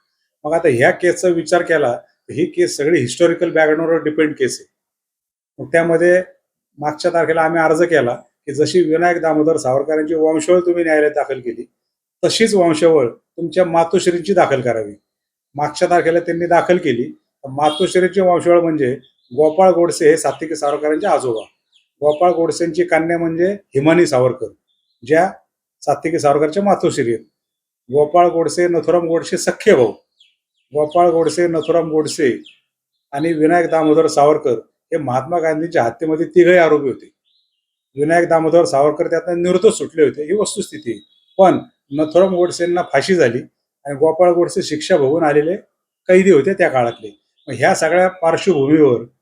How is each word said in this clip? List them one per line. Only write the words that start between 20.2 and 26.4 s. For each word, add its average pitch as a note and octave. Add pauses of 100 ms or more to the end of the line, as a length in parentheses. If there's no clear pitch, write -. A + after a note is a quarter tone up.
सावरकरांचे D3+
आजोबा, C3 (600)
गोपाळ D3+
गोडसेंची E3
कन्या E3
म्हणजे E3+
हिमानी E3
सावरकर, B2+ (600)
ज्या E3+ (480)
सात्विकी D#3
सावरकरच्या D3+